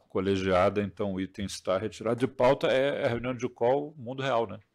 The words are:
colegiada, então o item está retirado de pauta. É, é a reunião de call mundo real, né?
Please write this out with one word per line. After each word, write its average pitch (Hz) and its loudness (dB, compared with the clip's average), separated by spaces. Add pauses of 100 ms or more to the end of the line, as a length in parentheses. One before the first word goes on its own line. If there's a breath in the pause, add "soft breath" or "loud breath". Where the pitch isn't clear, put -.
colegiada, 95 2
então 101 -4
o 92 -4
item 95 -6
está 95 -2
retirado 110 -4
de 131 0
pauta. 139 4
É, 135 0
é 139 0
a - 0
reunião 117 -4
de 120 -4
call 139 0
mundo 131 -10
real, 120 0
né? 101 -12 (140)